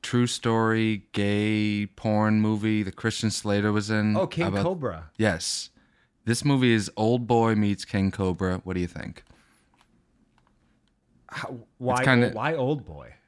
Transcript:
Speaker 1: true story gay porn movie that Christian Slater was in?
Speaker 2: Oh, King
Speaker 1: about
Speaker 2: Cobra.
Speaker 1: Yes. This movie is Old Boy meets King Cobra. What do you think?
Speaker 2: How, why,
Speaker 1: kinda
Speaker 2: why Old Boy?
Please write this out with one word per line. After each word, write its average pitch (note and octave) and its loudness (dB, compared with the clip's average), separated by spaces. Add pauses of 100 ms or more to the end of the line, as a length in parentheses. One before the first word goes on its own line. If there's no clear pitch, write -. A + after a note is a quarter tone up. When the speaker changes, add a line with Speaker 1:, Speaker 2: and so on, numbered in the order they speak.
Speaker 1:
true B2 0
story A2 0
gay G#2 0 (120)
porn G#2+ 2
movie G#2+ 0
that F#2+ -6
Christian A2+ -2
Slater G#2 0
was G#2 -2
in? G#2+ 2
Speaker 2:
Oh, A#2 0
King E3+ -4
Speaker 1:
about C#3 0
Speaker 2:
Cobra. A#2+ -6
Speaker 1:
Yes. G2 -2 (560)
This A#2 -2
movie B2+ 4
is G#2 2
Old A#2 0
Boy A2+ 4
meets G#2 0
King G2 0
Cobra. F#2 -2
What F#2 -6
do F2+ -2
you F2 -2
think? - -12 (2000)
Speaker 2:
How, - -10 (180)
why, B2+ 0
Speaker 1:
kinda B2 6
Speaker 2:
why C3 -4
Old C3+ -2
Boy? C#2+ -18 (160)